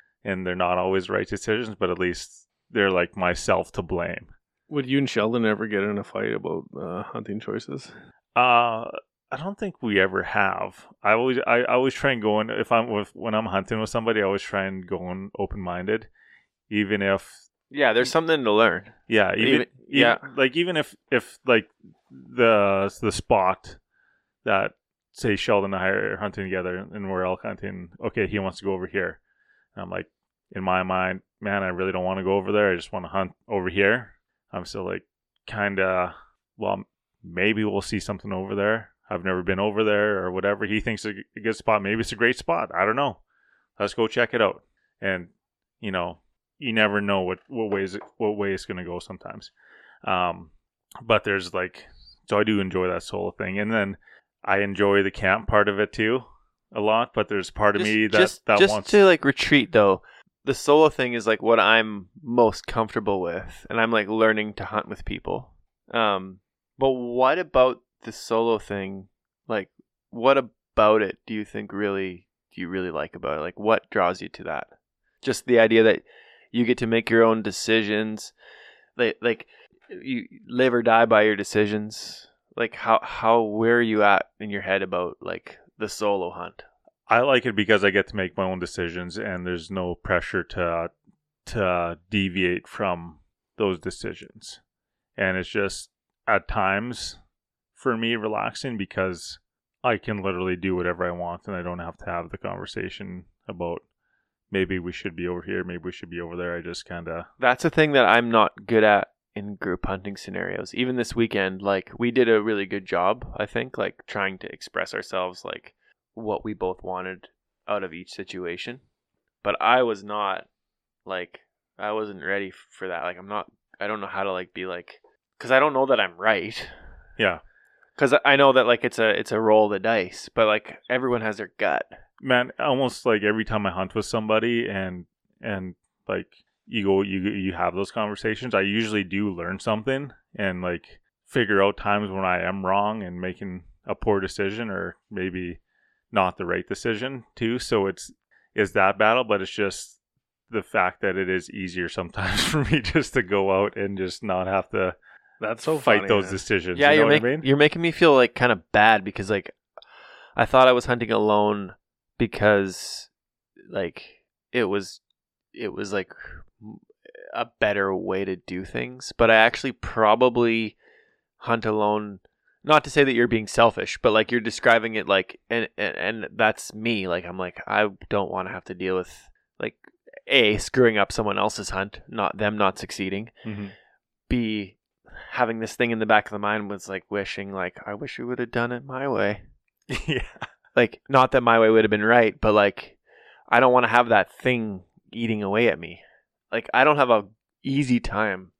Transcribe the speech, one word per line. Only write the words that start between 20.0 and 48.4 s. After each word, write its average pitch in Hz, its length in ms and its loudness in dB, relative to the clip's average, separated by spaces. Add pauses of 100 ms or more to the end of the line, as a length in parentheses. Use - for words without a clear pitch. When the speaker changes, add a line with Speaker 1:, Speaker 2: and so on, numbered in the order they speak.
Speaker 1:
like, 135 200 2
even 175 200 -2
if, - 180 -4 (160)
if, - 360 -2
like, 117 220 4 (420)
the, 113 880 2
the 107 120 0
spot - 640 0 (680)
that, 98 280 0 (400)
say, 107 240 -2
Sheldon 98 380 0
and 92 80 -2
I 95 60 0
are 104 280 -2
hunting 101 280 -6
together 92 320 -4 (160)
and 98 180 -8
we're 92 140 -2
elk 92 180 -2
hunting, 95 480 -10 (140)
okay, 107 220 -2
he 101 120 -4
wants 95 200 -6
to - 60 -12
go 98 80 -2
over 92 140 -6
here. 90 340 -4 (540)
And 98 80 -12
I'm 92 80 -12
like, 92 160 -8 (480)
in 95 100 -8
my 92 180 0
mind, 92 380 -2 (200)
"Man, 101 220 -2
I 95 60 -2
really 92 240 -4
don't 92 120 -4
wanna 95 200 -4
go 95 120 2
over 98 160 -2
there. 104 200 4
I 90 40 -2
just - 160 -12
wanna 90 160 -8
hunt 95 240 -4 (160)
over 95 200 -2
here." 98 440 0 (400)
I'm 92 120 -8
still, 98 200 -10
like, 95 200 -8 (420)
kinda, 95 680 -2 (420)
"Well, 101 280 -4 (380)
maybe 101 420 0
we'll 101 180 -2
see 101 180 -6
something 101 320 -8
over 95 220 -6
there. 107 360 -2 (180)
I've 90 160 -6
never 92 180 -2
been 92 180 -2
over 107 240 0
there," 104 400 2
or 90 80 -4
whatever. 98 320 -2
He 104 160 -2
thinks 110 240 -6
it's 104 140 -8 (180)
a 107 40 -16
good 110 160 -2
spot. 107 260 0
Maybe 104 180 -2
it's 104 120 -6
a - 40 -12
great 117 200 2
spot. - 380 -4
I 90 100 2
don't 110 120 0
know. 135 220 -2 (600)
Let's 101 160 -2
go 110 140 0
check 120 260 -2
it 113 80 4
out. 98 200 0 (380)
And, 92 280 -4 (520)
you 107 120 -8
know, 87 260 -4 (400)
you 127 140 -6
never 107 280 2
know 101 220 0
what, 92 160 -4 (100)
what 113 220 -4
ways, 98 260 -2 (220)
what 107 180 0
way 101 160 -2